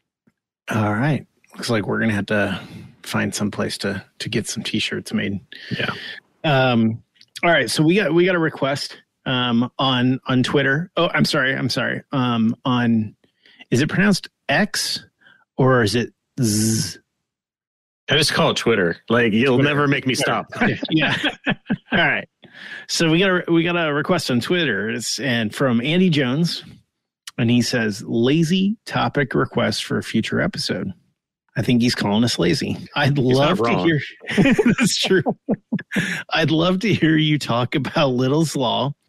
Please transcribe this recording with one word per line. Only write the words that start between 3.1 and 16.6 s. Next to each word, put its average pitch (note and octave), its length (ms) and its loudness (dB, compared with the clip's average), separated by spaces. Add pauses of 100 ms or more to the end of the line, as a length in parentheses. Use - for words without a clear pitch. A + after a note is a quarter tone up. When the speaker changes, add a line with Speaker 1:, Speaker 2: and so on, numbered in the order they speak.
Speaker 1:
some G#2 160 -2
place G#2+ 280 -6
to, G2 240 -6 (160)
to - 100 -8
get A2 180 -2
some - 160 -8
t-shirts - 500 -6
made. G2+ 260 -4 (380)
Speaker 2:
Yeah. - 140 -4 (520)
Speaker 1:
Um, B2 600 2 (400)
all F3 80 4
right, C3+ 180 2
so - 140 0
we E3 120 4
got, F#3+ 180 2
we F3 120 6
got F#3+ 100 2
a E3+ 40 0
request, C#3+ 600 -4 (240)
um, B2 520 0
on, C3 500 0
on B2+ 140 2
Twitter. C#3 540 0
Oh, E3+ 180 2
I'm D3+ 120 2
sorry, C3+ 280 0
I'm C3+ 160 -4
sorry. A#2+ 320 -4 (120)
Um, A#2+ 500 0
on, A#2 500 0 (580)
is B2+ 100 2
it D3+ 80 0
pronounced G3 400 2 (180)
X - 560 -2 (540)
or C3 260 4
is G2+ 120 0
it A#2 180 -2 (280)
Z? A2 560 0 (1120)